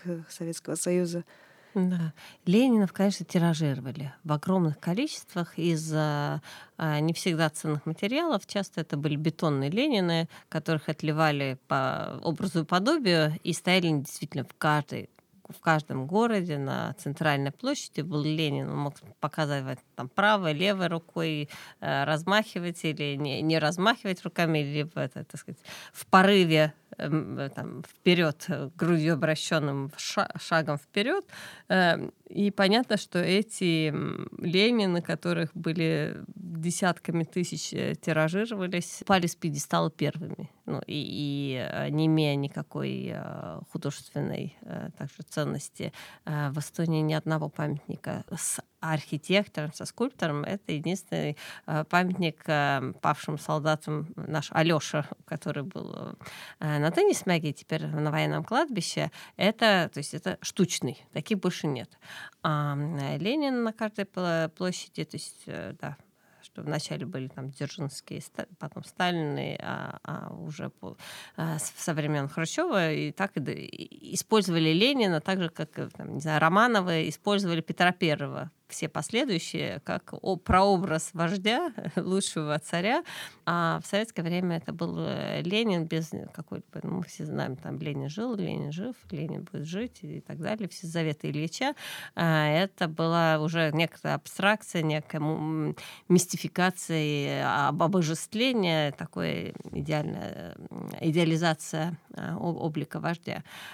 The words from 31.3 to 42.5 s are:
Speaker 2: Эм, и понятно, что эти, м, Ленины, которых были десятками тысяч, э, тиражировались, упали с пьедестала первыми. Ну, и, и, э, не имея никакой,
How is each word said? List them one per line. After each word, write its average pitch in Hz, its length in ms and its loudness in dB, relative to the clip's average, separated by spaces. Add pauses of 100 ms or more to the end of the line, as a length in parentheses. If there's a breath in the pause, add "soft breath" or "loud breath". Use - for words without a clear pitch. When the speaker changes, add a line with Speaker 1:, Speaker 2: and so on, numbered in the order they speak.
Speaker 2:
Эм, 180 440 4 (180)
и 202 200 2
понятно, 208 460 4
что - 220 -2
эти, 175 720 2
м, - 400 -4 (100)
Ленины, 190 640 4
которых 165 520 0
были 160 680 0 (140)
десятками 170 880 0
тысяч, 170 500 -4
э, - 260 -2
тиражировались, 180 1000 0
упали 185 240 4
с 165 100 -2
пьедестала 160 540 0
первыми. 156 600 -4 (160)
Ну, 131 200 -4
и, - 100 -8
и, 139 760 -4
э, 143 200 -4
не 156 160 4
имея 156 300 6
никакой, 139 760 -6